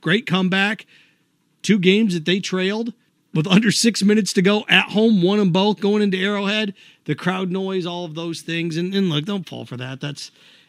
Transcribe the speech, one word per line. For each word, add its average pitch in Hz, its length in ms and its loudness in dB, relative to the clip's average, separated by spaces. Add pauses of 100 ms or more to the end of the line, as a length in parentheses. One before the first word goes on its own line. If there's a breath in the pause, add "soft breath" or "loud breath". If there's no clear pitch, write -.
great 185 240 0
comeback. 190 580 0 (800 soft breath)
Two 208 160 2
games 190 340 4
that 160 140 -4
they 185 120 0
trailed 196 540 -4 (400)
with 160 160 0
under 214 240 4
six 220 320 0
minutes 208 300 2
to 196 80 2
go 208 260 2
at 190 220 2
home, 214 300 4
won 196 200 2
'em 190 100 2
both 190 300 2
going 208 220 2
into 190 160 0
Arrowhead. 202 560 -2 (320 soft breath)
The 151 100 -2
crowd 185 340 -4
noise, 190 360 -4
all 175 180 -8
of 156 100 -12
those 165 280 -8
things. 165 340 -4
And, 180 180 -4
and 196 140 2
look, 151 160 0
don't 202 240 -6
fall 120 160 -12
for 127 140 -12
that. 131 220 -10
That's, 147 300 -12 (380 soft breath)